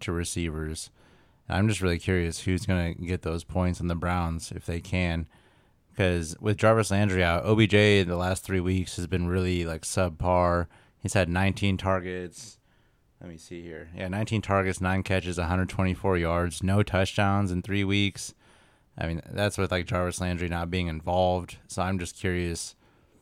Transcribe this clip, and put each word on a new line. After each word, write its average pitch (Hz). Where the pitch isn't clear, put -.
to -
receivers. 80
I'm 98
just 98
really 87
curious 87
who's 90
gonna 87
get 87
those 82
points 90
on 87
the 85
Browns 85
if -
they 87
can. 85
'Cause 87
with 104
Jarvis 110
Landry 98
out, 85
O 110
B 110
J 104
in 87
the 87
last 90
three 95
weeks 92
has 90
been 87
really, 90
like, 80
subpar. 87
He's -
had 92
nineteen 95
targets. 90
Let 90
me 82
see 85
here. 82
Yeah, 92
nineteen 104
targets, 95
nine 92
catches, 90
a 85
hundred 90
twenty-four 92
yards, 85
no 98
touchdowns 98
in 90
three 98
weeks. 101
I 80
mean, 82
that's 101
with, 92
like, 90
Jarvis 90
Landry 90
not 85
being 90
involved. 87
So -
I'm 92
just 87
curious 87